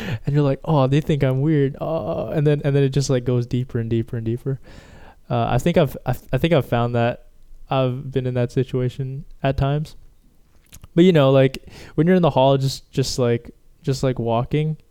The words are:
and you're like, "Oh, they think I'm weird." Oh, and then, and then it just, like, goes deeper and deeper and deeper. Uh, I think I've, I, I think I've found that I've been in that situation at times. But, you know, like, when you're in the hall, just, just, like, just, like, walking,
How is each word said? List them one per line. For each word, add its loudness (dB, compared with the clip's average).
and -2
you're 4
like, 0
"Oh, 2
they 2
think -2
I'm 0
weird." 0
Oh, -6
and 0
then, 2
and 0
then 4
it 2
just, -2
like, -2
goes 0
deeper -4
and -4
deeper -2
and -8
deeper. -4
Uh, -2
I 0
think 0
I've, 2
I, -4
I 2
think 0
I've 2
found -2
that -2
I've -2
been -2
in -4
that -2
situation -4
at -2
times. -2
But, 6
you 8
know, 6
like, 2
when 2
you're 4
in 4
the 4
hall, 4
just, -6
just, -2
like, -2
just, -4
like, 0
walking, -2